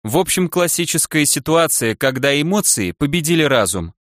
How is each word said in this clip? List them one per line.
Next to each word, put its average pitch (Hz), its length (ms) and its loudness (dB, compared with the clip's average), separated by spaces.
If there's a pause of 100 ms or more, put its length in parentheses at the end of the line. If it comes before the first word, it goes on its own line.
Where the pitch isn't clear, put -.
В 117 140 -2
общем, 180 320 0
классическая 170 760 0
ситуация, 151 720 0
когда 135 440 0
эмоции 147 520 0
победили 156 520 0
разум. 101 500 0 (240)